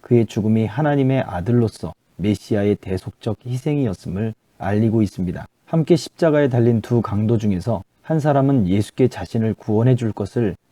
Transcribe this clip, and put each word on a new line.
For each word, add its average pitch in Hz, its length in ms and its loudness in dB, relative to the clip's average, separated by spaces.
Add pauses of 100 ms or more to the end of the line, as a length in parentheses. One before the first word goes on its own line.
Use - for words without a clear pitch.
그의 117 260 2
죽음이 110 400 0
하나님의 135 540 0
아들로서 107 720 -2 (220)
메시아의 104 640 0
대속적 - 680 -8
희생이었음을 113 880 -4 (220)
알리고 110 460 0
있습니다. 90 440 -4 (200)
함께 165 300 2
십자가에 147 520 0
달린 117 320 2
두 120 220 0
강도 107 360 0
중에서 95 440 -2 (180)
한 160 200 -2
사람은 139 480 2
예수께 107 400 2
자신을 110 460 -4
구원해 117 420 2
줄 113 160 -2
것을 101 440 -2 (160)